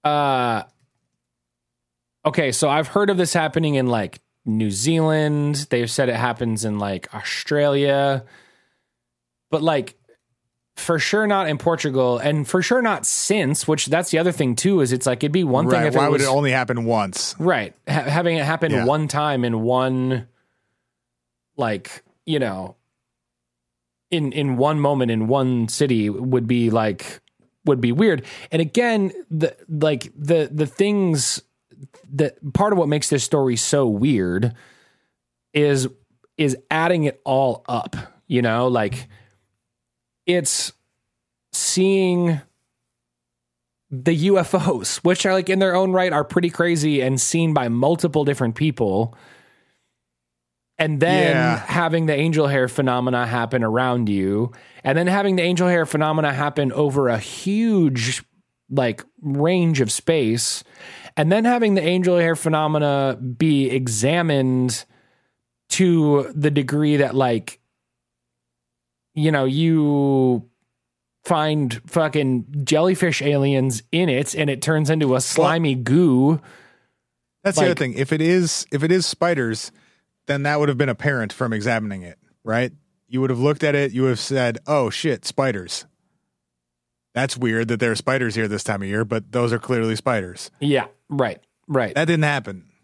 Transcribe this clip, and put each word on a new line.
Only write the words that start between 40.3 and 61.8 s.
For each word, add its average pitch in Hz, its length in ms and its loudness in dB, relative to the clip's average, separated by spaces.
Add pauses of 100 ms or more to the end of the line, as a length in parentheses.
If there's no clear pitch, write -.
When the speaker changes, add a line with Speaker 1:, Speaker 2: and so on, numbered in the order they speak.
Speaker 1:
seeing 180 880 0 (1500)
the 135 240 0
U 185 260 2
F - 140 -2
Os, 156 440 -2
which 180 280 0
are, 190 60 2
like, 185 180 0
in 190 100 2
their 190 140 2
own 185 200 2
right 185 180 2
are 147 140 0
pretty 175 240 0
crazy 156 520 0
and 131 180 0
seen 165 340 0
by 127 160 0
multiple 147 560 0
different 131 300 -2
people. 113 600 -2 (1600)
And 156 220 0
then 175 360 4
Speaker 2:
Yeah. 123 240 4
Speaker 1:
having 165 480 0
the 156 60 2
angel 151 340 2
hair 135 200 2
phenomena 123 580 0
happen 117 380 -2
around 120 460 0
you, 101 420 0 (320)
and 139 140 0
then 175 100 0
having 196 300 0
the 175 60 0
angel 180 260 0
hair 170 160 2
phenomena 151 480 0
happen 143 400 -2
over 139 340 0
a 117 100 0
huge, 170 1040 0 (480)
like, 123 340 -2 (180)
range 156 580 0
of 113 140 0
space, 123 680 -2 (540)
and 156 160 2
then 220 140 2
having 233 300 2
the 190 80 2